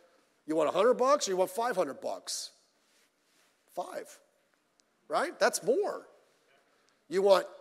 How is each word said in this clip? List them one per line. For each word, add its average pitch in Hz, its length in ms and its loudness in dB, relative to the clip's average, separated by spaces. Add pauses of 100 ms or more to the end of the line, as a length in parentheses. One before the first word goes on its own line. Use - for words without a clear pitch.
(460)
you 156 80 -4
want 156 140 2
a 135 40 -2
hundred 220 220 4
bucks 269 320 2
or 196 40 -4
you 180 80 -2
want 185 120 2
five 233 260 -4
hundred 143 240 -4
bucks?" - 500 -8 (1200)
Five, - 440 -12 (880)
right? 247 300 -2
That's 208 240 2
more. 285 440 -2 (1000)
You 180 140 -2
want, 190 240 6 (140)